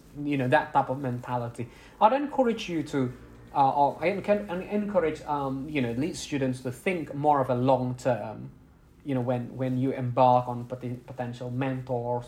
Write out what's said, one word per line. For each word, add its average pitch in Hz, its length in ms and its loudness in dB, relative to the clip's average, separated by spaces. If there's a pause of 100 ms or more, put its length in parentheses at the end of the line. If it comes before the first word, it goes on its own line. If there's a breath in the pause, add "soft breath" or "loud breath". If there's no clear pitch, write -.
(220)
you 143 160 0
know, 127 100 2
that 151 260 4
type 135 160 4
of 135 100 -2
mentality. 123 680 -4 (320 loud breath)
I'd 220 120 8
encourage 262 560 0
you 160 140 -2
to, 131 280 0 (420)
uh, 139 160 6
or 143 320 4
I 180 200 0
can, 208 280 0
I 180 140 -4
encourage, 185 600 0
um, 139 460 -2
you 147 120 0
know, 120 100 0
lead 147 240 -2
students 131 460 -2
to 127 100 -6
think 175 420 -4
more 143 280 2
of 127 80 0
a 127 60 2
long 127 400 2
term, 117 560 -4 (520)
you 143 120 -2
know, 127 60 0
when, 123 360 -2
when 127 200 -2
you 131 140 2
embark 123 560 4
on 120 180 -6
poten-, 123 400 -8
potential 123 440 -8
mentors 123 800 -4